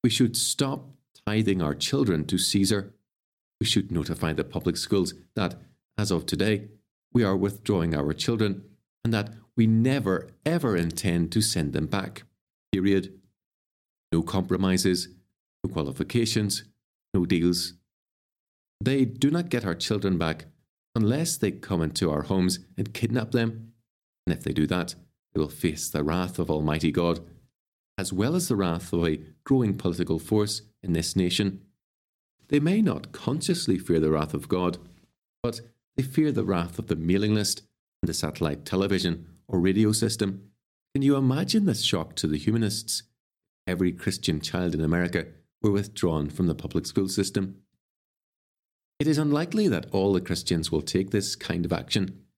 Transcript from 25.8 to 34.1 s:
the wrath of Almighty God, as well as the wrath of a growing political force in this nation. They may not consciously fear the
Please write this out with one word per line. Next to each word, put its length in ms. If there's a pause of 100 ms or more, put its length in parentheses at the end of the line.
the 160
wrath 340
of 120
Almighty 400
God, 300 (800)
as 140
well 220
as 140
the 80
wrath 360
of 140
a 140 (240)
growing 320
political 420
force 440 (200)
in 100
this 240
nation. 440 (880)
They 120
may 200
not 320
consciously 680
fear 220
the 100